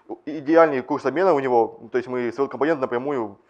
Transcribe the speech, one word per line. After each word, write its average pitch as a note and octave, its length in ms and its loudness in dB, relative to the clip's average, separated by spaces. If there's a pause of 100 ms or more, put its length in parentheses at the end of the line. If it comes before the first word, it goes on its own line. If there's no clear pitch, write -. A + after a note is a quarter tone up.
(260)
идеальный D3+ 560 4
курс C#3 240 -6
обмена E3 280 2
у C#3+ 60 2
него, B2 420 0 (100)
то B2+ 60 -2
есть B2 100 -2
мы B2 220 -4
Svelte C3+ 200 -4
компонент C#3 320 -2
напрямую B2 580 -4 (100)